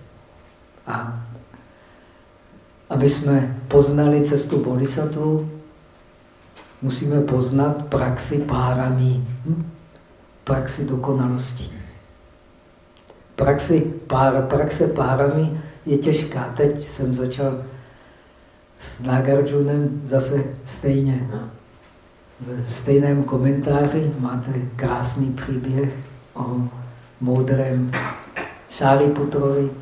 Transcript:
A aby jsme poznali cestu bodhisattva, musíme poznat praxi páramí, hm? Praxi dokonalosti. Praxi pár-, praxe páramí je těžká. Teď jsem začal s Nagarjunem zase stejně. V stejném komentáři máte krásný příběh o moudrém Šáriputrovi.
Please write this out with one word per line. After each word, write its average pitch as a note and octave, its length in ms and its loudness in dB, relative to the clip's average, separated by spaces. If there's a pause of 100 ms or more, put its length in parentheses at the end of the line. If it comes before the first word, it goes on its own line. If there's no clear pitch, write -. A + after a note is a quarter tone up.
(880)
A A#2 360 -6 (1700)
aby C#3 200 2
jsme C#3 480 2 (100)
poznali D3 580 6
cestu D3 380 0
bodhisattva, D3+ 600 -2 (1600)
musíme C#3+ 400 0
poznat C3+ 640 0
praxi B2+ 520 -2
páramí, B2+ 880 0 (180)
hm? D#3+ 260 -2 (720)
Praxi - 420 -2
dokonalosti. B2+ 840 -2 (1700)
Praxi C#3+ 580 2 (140)
pár-, C3 340 2
praxe D3 460 0
páramí C#3+ 720 2 (240)
je C#3+ 120 2
těžká. D#3 600 -2
Teď D3 300 2
jsem B2+ 260 -4
začal B2+ 500 -4 (1160)
s - 200 -16
Nagarjunem C#3+ 1080 2
zase C3+ 380 0 (220)
stejně. C3+ 640 0 (1120)
V A#2+ 320 -8
stejném C#3+ 500 4
komentáři C#3+ 960 2
máte B2 320 -4 (240)
krásný B2 580 -2
příběh C3 600 -2 (400)
o B2 360 -4 (520)
moudrém B2+ 720 2 (800)
Šáriputrovi. C#3 1000 2 (120)